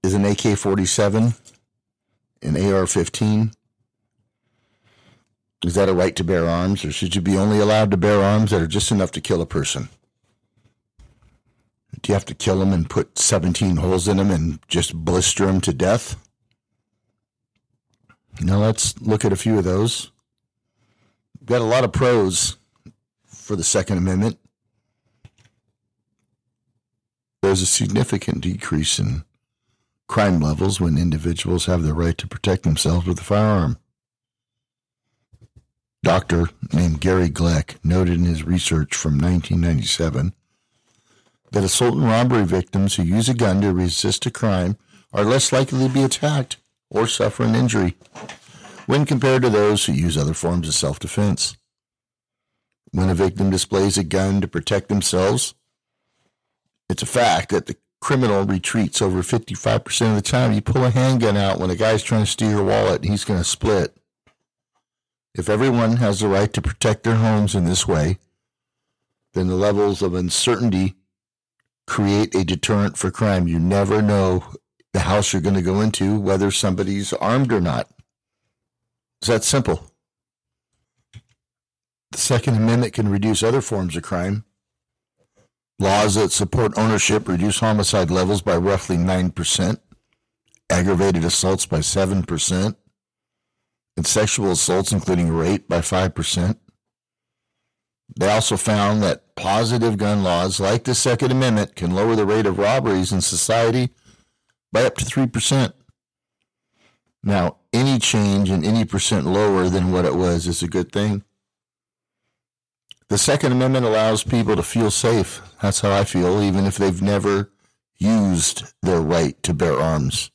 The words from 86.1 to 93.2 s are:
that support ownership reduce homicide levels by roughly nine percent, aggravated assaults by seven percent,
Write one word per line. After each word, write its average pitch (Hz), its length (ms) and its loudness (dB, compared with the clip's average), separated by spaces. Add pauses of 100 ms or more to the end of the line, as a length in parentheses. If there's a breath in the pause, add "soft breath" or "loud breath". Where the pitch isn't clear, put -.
that 104 180 2
support 107 440 0
ownership 107 520 0
reduce 92 300 0
homicide 104 520 0
levels 92 300 0
by 90 160 0
roughly 92 400 0
nine 92 340 0
percent, 92 500 -2 (880)
aggravated 90 540 2
assaults 92 420 0
by 80 140 -2
seven 95 420 0
percent, 90 560 -2 (1160)